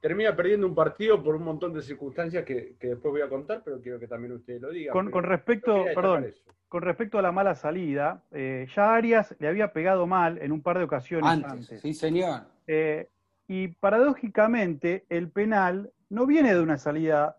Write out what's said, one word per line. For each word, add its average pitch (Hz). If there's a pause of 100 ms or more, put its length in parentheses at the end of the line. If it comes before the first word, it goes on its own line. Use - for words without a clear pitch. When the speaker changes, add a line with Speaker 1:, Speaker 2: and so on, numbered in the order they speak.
Speaker 1:
termina 196
perdiendo 190
un 175
partido 165
por 156
un 160
montón 165
de 156
circunstancias 143
que, 123
que 123
después 123
voy 147
a 139
contar, 147
pero 131
quiero 120
que 117
también 120
ustedes 120
lo 135
digan, 160
Speaker 2:
Con, 190
Speaker 1:
pero 196
Speaker 2:
con 180
respecto, 190
Speaker 1:
quería 190
destacar 175
Speaker 2:
perdón, 175
Speaker 1:
eso. - (260)
Speaker 2:
con 175
respecto 202
a -
la 185
mala 190
salida, 156
eh, 131
ya 214
Arias 226
le 147
había 202
pegado 175
mal 175
en 143
un 151
par 175
de 180
ocasiones 151
Speaker 3:
Antes, 147
Speaker 2:
antes. 117
Speaker 3:
sí, 151
señor. 160 (260)
Speaker 2:
Eh, 156 (360)
y 190
paradójicamente, 202
el 175
penal 202 (160)
no 233
viene 285
de 175
una 160
salida 151